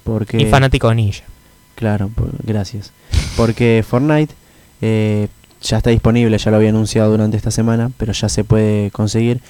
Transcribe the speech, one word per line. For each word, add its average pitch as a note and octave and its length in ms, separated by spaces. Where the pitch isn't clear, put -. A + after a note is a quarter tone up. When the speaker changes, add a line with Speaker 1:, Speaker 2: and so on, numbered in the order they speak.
Speaker 1:
porque A2+ 340
Speaker 2:
Y A2+ 80
fanático C3+ 440
de A2+ 60
Ninja. G#2+ 280
Speaker 1:
Claro, G#2 400
por-, - 160
gracias. G#2 480
Porque A2+ 520
Fortnite, D3+ 460
eh, G#2+ 460
ya A2 160
está A#2 120
disponible, A#2 460
ya G#2+ 140
lo G#2+ 80
había G#2+ 100
anunciado G#2+ 420
durante G#2+ 280
esta G#2+ 120
semana, A2+ 460
pero A2 160
ya - 160
se - 160
puede G#2+ 460
conseguir A2+ 600